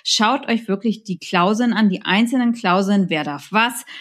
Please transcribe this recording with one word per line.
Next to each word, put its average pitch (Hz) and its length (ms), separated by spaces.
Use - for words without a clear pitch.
schaut 240 440
euch 226 200
wirklich - 360
die 180 140
Klauseln 208 560
an, 208 160
die 185 140
einzelnen 233 480
Klauseln, 196 580
wer 156 140
darf 143 280
was, 233 320